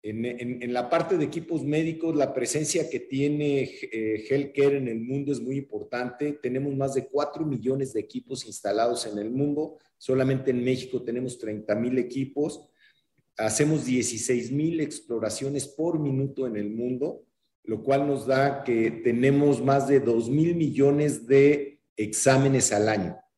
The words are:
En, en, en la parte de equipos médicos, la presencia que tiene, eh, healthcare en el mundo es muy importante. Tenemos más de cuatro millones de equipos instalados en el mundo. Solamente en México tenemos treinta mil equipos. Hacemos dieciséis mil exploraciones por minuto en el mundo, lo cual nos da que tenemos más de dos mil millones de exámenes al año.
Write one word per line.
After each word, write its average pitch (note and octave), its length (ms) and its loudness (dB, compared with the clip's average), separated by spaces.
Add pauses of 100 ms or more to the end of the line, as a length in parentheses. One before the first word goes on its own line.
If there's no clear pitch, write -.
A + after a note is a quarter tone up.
En, G#2+ 220 -6
en, B2 400 -6
en B2 100 -6
la B2 160 -2
parte E3+ 280 2
de D#3 80 2
equipos D#3+ 400 -4
médicos, D#3+ 500 -2
la C#3 180 2
presencia D3 560 -2
que A#2 120 -4
tiene, C#3+ 680 0 (220)
eh, A2 380 -4
healthcare C#3 480 2
en B2+ 100 -4
el A2+ 140 -4
mundo C#3 320 -2
es A#2 80 -4
muy C3 160 -4
importante. B2 840 -6
Tenemos C3+ 320 -2
más C3+ 200 -2
de C3 140 -2
cuatro D3 380 -2
millones C3 460 -2
de A2 80 -2
equipos - 460 -10
instalados A2+ 600 -2
en G#2 120 -6
el G#2 120 -4
mundo. D3 480 -2 (200)
Solamente C3 540 0
en B2 120 0
México B2+ 400 -2
tenemos B2 340 -4
treinta G#2+ 380 -4
mil B2 220 0
equipos. C3+ 720 -4 (680)
Hacemos C3+ 480 2
dieciséis A#2+ 680 0
mil D#3+ 260 0
exploraciones C3 880 -4
por D#3+ 320 -2
minuto C3+ 480 -2
en A2+ 80 -4
el G#2 140 -4
mundo, B2 560 -6 (400)
lo A2 180 -4
cual C#3 240 2
nos C3 180 -2
da C3+ 380 2
que A2+ 280 2
tenemos C3+ 680 2
más C3 280 2
de C#3 100 6
dos A2+ 300 2
mil D#3+ 260 2
millones C#3+ 720 2
de C#3+ 540 6 (160)
exámenes C3+ 760 4
al G#2+ 160 4
año. G2 300 0 (200)